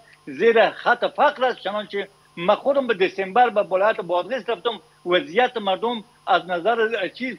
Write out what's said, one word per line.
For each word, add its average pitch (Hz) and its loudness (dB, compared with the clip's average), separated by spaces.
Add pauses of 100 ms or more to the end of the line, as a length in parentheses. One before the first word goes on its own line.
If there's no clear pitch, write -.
(260)
زیر 202 4
خط 202 0
فقر 247 0
است. 240 -2
چنانچه 202 -6 (300)
من 185 2
خودم 269 0
به 233 2
دسامبر 190 2
به 202 0
ولایت 196 0
بادغیس 180 -4
رفتم، 226 -4 (260)
وضعیت 180 0
مردم 202 -2 (240)
از 175 2
نظر 208 -2
چیز 240 -8